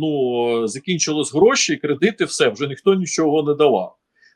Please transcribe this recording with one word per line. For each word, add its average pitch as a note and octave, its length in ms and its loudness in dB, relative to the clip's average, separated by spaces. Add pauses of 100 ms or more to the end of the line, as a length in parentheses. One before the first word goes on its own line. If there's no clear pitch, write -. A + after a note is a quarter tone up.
ну, A#2+ 640 0
закінчились D3+ 640 -4
гроші, G3 420 2
кредити, D3+ 500 -2
все, C#3 240 0
вже B2 180 -6
ніхто G3 260 0
нічого D#3 500 0
не D3 100 0
давав. C3+ 420 2 (400)